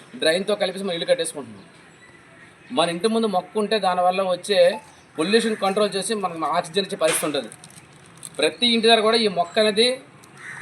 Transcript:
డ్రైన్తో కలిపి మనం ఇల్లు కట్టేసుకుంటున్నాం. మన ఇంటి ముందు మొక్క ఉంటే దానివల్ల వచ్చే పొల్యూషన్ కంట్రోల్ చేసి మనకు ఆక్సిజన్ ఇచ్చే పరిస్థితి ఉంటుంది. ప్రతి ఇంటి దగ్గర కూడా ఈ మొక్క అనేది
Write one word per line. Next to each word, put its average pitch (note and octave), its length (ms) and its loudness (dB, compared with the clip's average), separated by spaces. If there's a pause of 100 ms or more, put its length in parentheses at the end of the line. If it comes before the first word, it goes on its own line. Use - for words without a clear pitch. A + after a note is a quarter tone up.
(160)
డ్రైన్తో E3+ 400 0
కలిపి F#3+ 240 -4
మనం G3 120 -4
ఇల్లు E3+ 140 -4
కట్టేసుకుంటున్నాం. D3+ 580 -4 (1120)
మన E3+ 120 2
ఇంటి E3+ 180 -4
ముందు A3+ 200 0
మొక్క F3+ 300 -4
ఉంటే G#3+ 220 0
దానివల్ల F#3 420 2
వచ్చే F#3 600 2 (380)
పొల్యూషన్ G#3+ 360 2
కంట్రోల్ G3 400 0
చేసి G3 180 -4
మనకు F3 320 -4
ఆక్సిజన్ E3+ 400 -2
ఇచ్చే F#3+ 120 -8
పరిస్థితి D#3+ 280 0
ఉంటుంది. C#3+ 240 -4 (880)
ప్రతి E3 300 0
ఇంటి A3+ 200 2
దగ్గర A3+ 120 6
కూడా A3 180 2
ఈ A3+ 100 2
మొక్క F3 320 0
అనేది A3 420 2 (600)